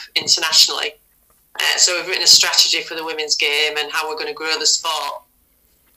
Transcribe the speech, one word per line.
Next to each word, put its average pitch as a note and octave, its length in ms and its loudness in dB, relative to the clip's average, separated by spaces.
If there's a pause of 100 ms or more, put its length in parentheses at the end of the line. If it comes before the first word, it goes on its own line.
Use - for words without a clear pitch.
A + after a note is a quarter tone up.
(160)
internationally. D3+ 800 2 (680)
Uh, D3+ 160 2
so F3+ 200 2
we've E3+ 120 -4
written F3 160 -2
a - 20 2
strategy - 560 4
for D#3+ 140 -8
the D#3+ 80 -8
women's D#3 320 -4
game D3+ 400 0
and D3 160 -4
how D#3 160 -2
we're D#3 100 -8
gonna D#3 160 -6
grow D#3 240 -4
the D#3 80 -2
sport. D3+ 560 -2 (760)